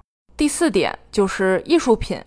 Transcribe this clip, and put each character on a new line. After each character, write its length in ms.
第 100
四 240
点 260
就 160
是 380
艺 120
术 180
品 300